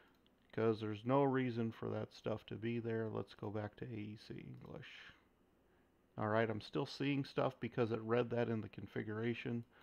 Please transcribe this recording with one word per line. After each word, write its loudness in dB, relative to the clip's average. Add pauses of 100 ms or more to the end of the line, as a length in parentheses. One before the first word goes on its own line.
(520)
'cause 4
there's -4
no 6
reason 2
for -6
that -2
stuff -4
to -8
be -2
there. 0
Let's -4
go -6
back -4
to -8
A -8
E -6 (120)
C -10
English. -12 (1040)
All 2
right, 6
I'm -2
still -2
seeing 0
stuff 0
because 2
it 0
read 4
that 4
in 2
the -6
configuration. -2 (180)